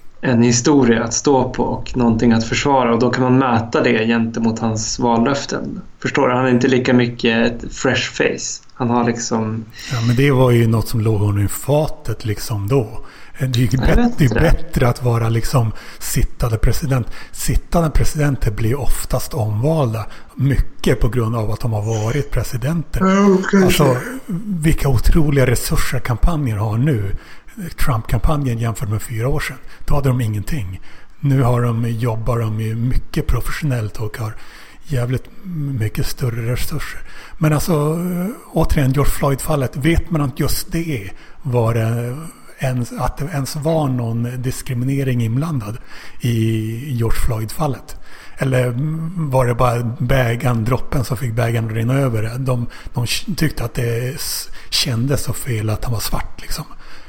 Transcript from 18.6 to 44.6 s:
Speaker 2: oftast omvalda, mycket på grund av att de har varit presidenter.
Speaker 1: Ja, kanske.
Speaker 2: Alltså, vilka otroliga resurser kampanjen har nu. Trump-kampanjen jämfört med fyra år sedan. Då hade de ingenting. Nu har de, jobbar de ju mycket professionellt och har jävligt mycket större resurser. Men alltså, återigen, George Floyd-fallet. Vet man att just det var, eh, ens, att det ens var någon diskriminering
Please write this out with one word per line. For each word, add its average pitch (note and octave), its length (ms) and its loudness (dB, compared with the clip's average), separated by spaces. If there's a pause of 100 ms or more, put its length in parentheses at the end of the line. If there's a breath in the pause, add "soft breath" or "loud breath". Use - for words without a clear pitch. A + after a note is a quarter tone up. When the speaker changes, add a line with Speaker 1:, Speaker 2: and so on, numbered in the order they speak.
Speaker 2:
oftast - 540 2
omvalda, A2+ 720 0 (280 loud breath)
mycket - 680 2
på B2+ 80 4
grund A2+ 280 -2
av G#2+ 140 -2
att G#2 100 -4
de A2+ 120 -2
har G#2 100 -2 (220)
varit B2+ 260 -2
presidenter. C3 720 -2
Speaker 1:
Ja, F#3+ 360 4 (140)
kanske. F#3+ 140 6
Speaker 2:
Alltså, C#3 320 4 (640)
vilka D3 280 4
otroliga C#3 580 6
resurser B2 520 2
kampanjen B2 600 2
har A2 200 0
nu. A#2 380 2 (680 loud breath)
Trump-kampanjen B2+ 720 2
jämfört A2+ 300 -4
med G#2 140 -2
fyra A#2 260 -4
år C#3+ 120 0
sedan. - 160 -6 (300 loud breath)
Då - 80 6
hade C#3 140 4
de B2+ 120 2
ingenting. G#2 600 -4 (400 soft breath)
Nu C3+ 220 2
har A#2+ 200 2
de, A#2 280 0
jobbar A2+ 480 -2
de A2 220 -2
ju A2 140 -4
mycket B2 520 0
professionellt A#2+ 720 0
och G#2+ 180 -6
har G#2+ 160 -6 (500 loud breath)
jävligt B2 400 -2 (560)
mycket A2 260 0
större A#2 460 -2
resurser. - 480 -2 (380 loud breath)
Men D#3 140 2
alltså, D#3 460 0 (540)
återigen, D3+ 400 4
George C3+ 200 4
Floyd-fallet. C#3 640 -2
Vet D#3+ 340 2
man D#3 100 0
att C#3+ 200 -2
just - 320 0
det D3+ 380 -4 (320 loud breath)
var, A#2 320 2
eh, A#2+ 440 -2 (400)
ens, B2+ 340 -2
att F#3+ 240 -4
det D3 160 -4
ens C#3 240 -4
var D#3 320 0
någon A#2+ 540 -4
diskriminering B2+ 800 -2